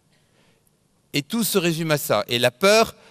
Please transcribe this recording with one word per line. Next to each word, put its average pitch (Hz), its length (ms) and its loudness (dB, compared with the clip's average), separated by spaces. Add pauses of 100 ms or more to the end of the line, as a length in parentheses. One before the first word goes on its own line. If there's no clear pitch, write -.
(1120)
Et 143 100 -2
tout 226 220 -4
se - 140 -2
résume 160 340 -2
à 147 60 2
ça. 107 280 -2
Et 120 140 -2
la 123 100 2
peur 214 460 2 (140)